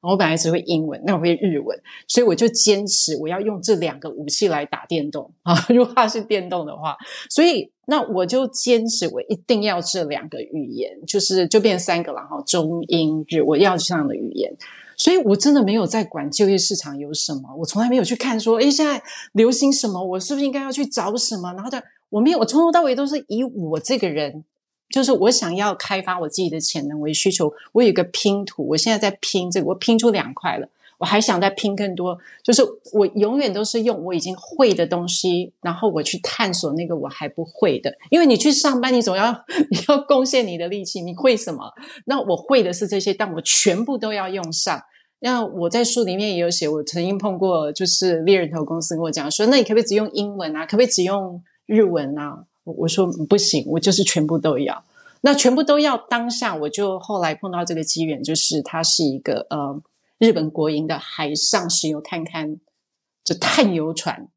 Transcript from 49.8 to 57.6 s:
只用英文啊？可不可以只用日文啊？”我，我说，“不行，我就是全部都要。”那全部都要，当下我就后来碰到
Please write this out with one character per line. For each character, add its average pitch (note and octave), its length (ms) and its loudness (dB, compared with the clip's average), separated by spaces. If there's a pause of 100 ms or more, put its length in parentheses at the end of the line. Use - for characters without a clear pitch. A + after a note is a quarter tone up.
只 G3 120 -2
用 G#3+ 160 0
英 G3+ 260 -6
文 D#3+ 180 -6
啊？ D#3+ 120 -8
可 - 40 -8
不 G#3 60 0
可 B3 60 6
以 - 20 6
只 G#3+ 180 0
用 F#3 380 -4 (240)
日 G#3+ 160 4
文 D#3 360 0
啊？” D3 280 -10 (200)
我， E3 140 -12
我 E3 80 0
说 F#3 180 2 (240)
，“不 G3+ 80 6
行， D#3+ 300 0
我 D#3+ 120 0
就 G3 120 2
是 F#3 120 2
全 D#3+ 220 2
部 D#3 140 0
都 C#3+ 180 0
要。” - 260 -4 (380)
那 C#4+ 120 6
全 B3+ 200 4
部 D4 100 2
都 D4 160 4
要， C#4+ 180 2
当 A#3 320 -4
下 A#3 260 -4
我 D3+ 140 -4
就 F#3+ 300 -2
后 F#3+ 200 -4
来 E3 140 0
碰 F#3 180 -10
到 F3 120 -2